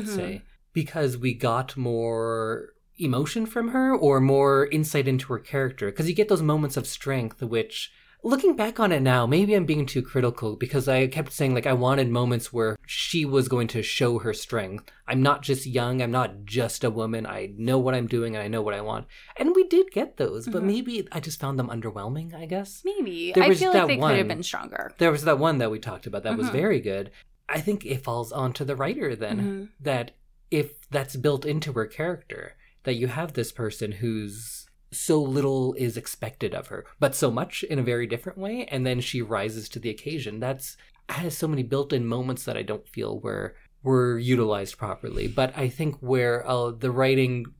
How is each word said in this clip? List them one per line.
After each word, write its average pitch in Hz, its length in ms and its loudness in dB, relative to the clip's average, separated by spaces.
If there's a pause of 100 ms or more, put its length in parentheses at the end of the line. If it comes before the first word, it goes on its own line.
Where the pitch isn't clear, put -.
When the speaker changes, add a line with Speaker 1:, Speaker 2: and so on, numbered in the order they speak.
Speaker 1:
Mm-hmm. 208 120 -4
Speaker 2:
say, - 260 -6 (300)
because 147 460 -2
we 123 160 0
got 131 420 -2
more 113 920 -2 (280)
emotion 151 480 0
from 233 220 -2
her 262 280 2
or 139 240 6
more 139 500 6
insight 151 380 0
into 131 240 0
her 113 60 -2
character, 131 520 -2
'cause 160 180 -2
you 175 60 0
get 214 140 4
those 180 140 4
moments 151 340 2
of 120 100 -2
strength, 127 560 -4
which, 113 480 -4 (320)
looking 269 320 4
back 220 240 -2
on 202 140 4
it 143 80 4
now, 127 260 4
maybe 196 280 4
I'm 185 100 4
being 147 220 2
too 131 160 -2
critical 120 540 0
because 127 320 -2
I 131 200 4
kept 135 240 -4
saying, 135 220 2
like, 120 120 0
I 135 60 4
wanted 127 380 4
moments 120 420 0
where 110 240 2 (100)
she - 380 -2
was 135 240 4
going 120 200 2
to 113 140 -2
show 120 380 2
her 113 120 -2
strength. 104 520 -6 (240)
"I'm 131 140 2
not 143 200 4
just 135 240 -2
young, 123 340 0
I'm 117 120 -2
not 101 320 0
just 117 400 -2
a 117 60 2
woman, 110 360 -2
I 101 300 -8
know 120 220 2
what 131 160 2
I'm 120 120 0
doing 117 300 -2
and 104 80 -4
I - 20 -6
know 110 160 -2
what 104 120 -2
I 101 80 -4
want." 110 240 -6 (300)
And 349 200 4
we 370 100 8
did 370 240 4
get - 280 -4
those, 113 260 -2
but 208 140 -2
Speaker 1:
Mm-hmm. - 0 -
Mm-hmm. 185 100 0
Speaker 2:
maybe 233 420 -2
I 165 80 -8
just 156 220 -8
found 139 180 -2
them 123 120 -2
underwhelming, 117 640 -6
I 165 120 -12
guess. - 380 -6
Speaker 1:
Maybe. 190 480 -4
Speaker 2:
There 185 100 8
Speaker 1:
I - 60 8
Speaker 2:
was 185 100 8
Speaker 1:
feel 370 140 4
like 190 100 6
Speaker 2:
that 160 60 4
Speaker 1:
they - 80 2
could 151 140 4
have 165 80 4
Speaker 2:
one. 196 100 2
Speaker 1:
been 165 160 -6
stronger. - 540 -8
Speaker 2:
There 170 120 6
was 147 140 0
that 151 140 6
one 151 200 2
that 113 140 0
we 107 80 -4
talked 104 260 -10
about 101 180 -6
that 117 120 -2
was - 120 0
Speaker 1:
Mm-hmm. - 80 -2
Speaker 2:
very 170 240 2
good. 98 300 -4 (380)
I 151 120 -2
think 202 240 -2
it 131 200 -6
falls 117 260 -4
onto 131 340 -4
the 135 120 -4
writer 147 400 -2
then, 113 220 -4
Speaker 1:
Mm-hmm. 202 260 -4 (160)
Speaker 2:
that 131 320 -4 (400)
if 147 380 -2
that's 139 260 -4
built 139 300 0
into 151 260 -2
her 110 140 -2
character, - 720 -8 (280)
that 131 100 0
you 117 120 0
have 147 280 -4
this 117 180 -2
person 107 400 -4
who's 107 760 -6 (240)
so 156 320 2
little 135 560 2
is 120 180 -2
expected 110 560 -6
of 90 140 -8
her, - 180 -12 (140)
but 135 160 2
so 135 160 2
much 127 320 -4
in 156 160 -2
a 127 40 2
very 120 260 -2
different 117 280 -8
way, 214 360 -8
and 131 120 -2
then 123 160 0
she 120 220 -4
rises 107 460 -4
to - 100 -12
the 117 100 -6
occasion. 110 520 -8
That's, 131 360 -6 (320)
has 165 300 -4
so 165 80 -2
many 147 160 0
built-in 135 420 0
moments 127 400 -4
that 113 120 -6
I 110 60 -4
don't - 260 -8
feel 107 320 -6
were, 101 340 -6 (300)
were 123 340 4
utilized 113 600 2
properly. 107 500 -6
But 127 280 0
I 131 120 -2
think 151 320 -4
where, 123 440 0
uh, 120 280 -2
the 123 180 -4
writing 127 560 2 (140)